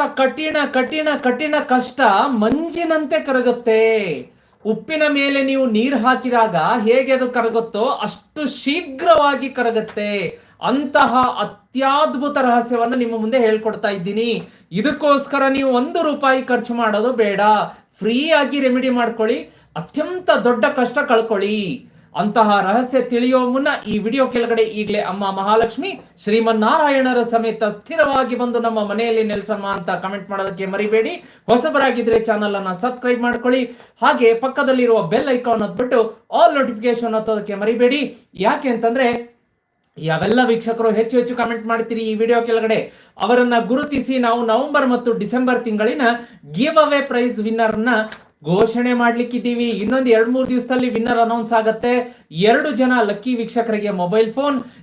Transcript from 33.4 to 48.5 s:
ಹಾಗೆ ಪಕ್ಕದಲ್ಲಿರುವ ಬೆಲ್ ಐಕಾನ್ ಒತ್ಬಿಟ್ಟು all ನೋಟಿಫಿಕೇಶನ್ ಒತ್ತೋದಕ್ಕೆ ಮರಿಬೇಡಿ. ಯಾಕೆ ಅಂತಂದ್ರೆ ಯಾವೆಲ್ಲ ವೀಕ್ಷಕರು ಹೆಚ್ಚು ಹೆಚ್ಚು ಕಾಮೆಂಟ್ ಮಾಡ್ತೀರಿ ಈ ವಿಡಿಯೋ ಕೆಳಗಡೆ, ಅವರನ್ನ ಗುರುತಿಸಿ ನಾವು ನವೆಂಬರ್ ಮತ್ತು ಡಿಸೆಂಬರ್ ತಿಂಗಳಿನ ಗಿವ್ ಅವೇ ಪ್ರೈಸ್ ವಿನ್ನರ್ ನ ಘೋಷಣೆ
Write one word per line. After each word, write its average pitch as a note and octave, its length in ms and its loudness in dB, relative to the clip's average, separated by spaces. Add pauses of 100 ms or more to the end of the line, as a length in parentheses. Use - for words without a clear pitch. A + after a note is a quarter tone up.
ಹಾಗೆ A#3+ 320 4
ಪಕ್ಕದಲ್ಲಿರುವ B3+ 680 2
ಬೆಲ್ A#3+ 260 0
ಐಕಾನ್ A#3+ 340 0
ಒತ್ಬಿಟ್ಟು A#3+ 680 -2
all D4+ 260 4
ನೋಟಿಫಿಕೇಶನ್ A#3 560 -2
ಒತ್ತೋದಕ್ಕೆ G#3+ 400 -2
ಮರಿಬೇಡಿ. A#3+ 640 0 (160)
ಯಾಕೆ C#4 340 0
ಅಂತಂದ್ರೆ A#3+ 720 0 (600)
ಯಾವೆಲ್ಲ D#3+ 480 0
ವೀಕ್ಷಕರು A3+ 440 0
ಹೆಚ್ಚು A3+ 260 0
ಹೆಚ್ಚು A#3+ 200 0
ಕಾಮೆಂಟ್ A3+ 300 -4
ಮಾಡ್ತೀರಿ A3+ 340 -2
ಈ A3 140 -2
ವಿಡಿಯೋ A3+ 280 2
ಕೆಳಗಡೆ, A3+ 500 0 (260)
ಅವರನ್ನ A#3+ 360 2 (120)
ಗುರುತಿಸಿ C#4 520 -2
ನಾವು A#3+ 280 0
ನವೆಂಬರ್ C4+ 420 0
ಮತ್ತು A#3+ 240 0
ಡಿಸೆಂಬರ್ A#3 520 -2
ತಿಂಗಳಿನ A3 380 0 (500)
ಗಿವ್ C#4+ 240 0
ಅವೇ D4 240 4
ಪ್ರೈಸ್ A#3+ 400 -2
ವಿನ್ನರ್ A3 380 0
ನ A3+ 100 0 (560)
ಘೋಷಣೆ A3+ 480 2